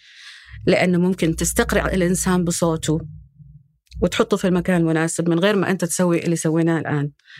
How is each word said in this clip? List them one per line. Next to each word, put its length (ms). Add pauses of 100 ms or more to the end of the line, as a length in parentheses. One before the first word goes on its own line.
(680)
لأنه 320
ممكن 380
تستقرئ 580
الإنسان 500
بصوته 560 (1000)
وتحطه 340
في 100
المكان 340
المناسب 480
من 100
غير 180
ما 140
أنت 140
تسوي 400
اللي 120
سويناه 440
الآن 300 (300)